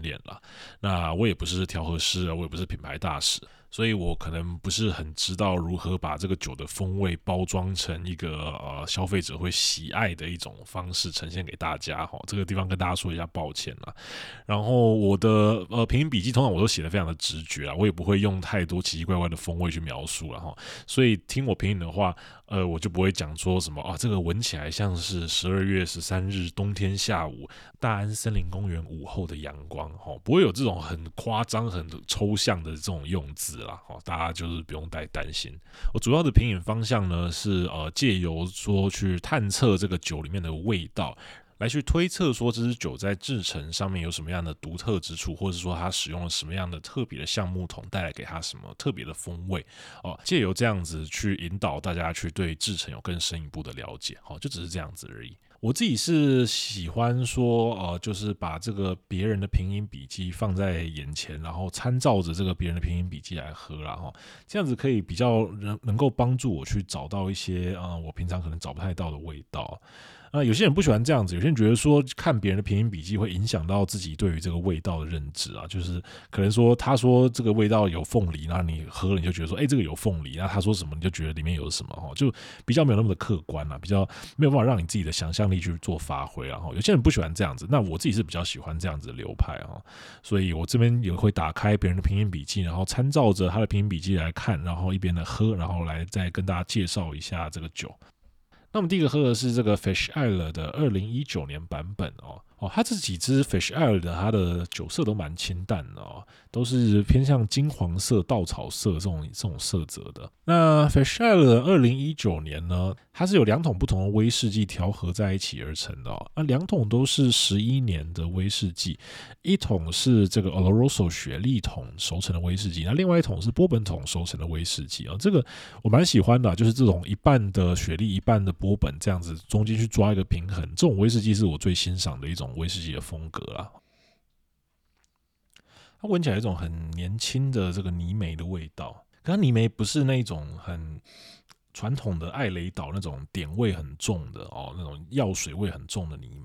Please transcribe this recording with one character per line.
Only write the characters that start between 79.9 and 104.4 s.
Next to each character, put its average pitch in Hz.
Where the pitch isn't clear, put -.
凤 87
梨， 69
那 92
他 95
说 104
什 85
么 76
你 80
就 90
觉 82
得 78
里 78
面 82
有 73
什 -
么， -
齁， 76
就 135
比 120
较 160
没 123
有 101
那 107
么 110
的 92
客 -
观 73
啊， 67
比 80
较 98
没 151
有 143
办 139
法 110
让 127
你 87
自 85
己 87
的 76
想 85
象 101
力 92
去 85
做 85
发 67
挥 -
啊， -
齁， 104
有 147
些 214
人 147
不 139
喜 -
欢 80
这 92
样 71
子， 80
那 139
我 85
自 -
己 113
是 107
比 76
较 85
喜 -
欢 80
这 92
样 73
子 -
的 62
流 -
派 -
啊， -
所 101
以 92
我 82
这 123
边 120
也 92
会 101
打 80
开 104
别 92
人 90
的 92
品 98
饮 104
笔 76
记， -
然 85
后 95
参 131
照 135
着 90
他 95
的 107
品 101
饮 104
笔 87
记 92
来 82
看， 80
然 85
后 92
一 95
边 90
来 82
喝， 110
然 82
后 87
来 80
再 92
跟 92
大 92
家 87
介 95
绍 85
一 76
下 82
这 82
个 80
酒。 -
那 214
我 -
们 170
第 190
一 -
个 147
喝 143
的 120
是 120
这 123
个 107
Fish -
Ale 92
的 80
二 143
零 98
一 131
九 76
年 73
版 85
本 -
哦。 -
哦， 95
它 220
这 226
几 95
支 135
Fish -
Ale 120
的， 85
它 95
的 87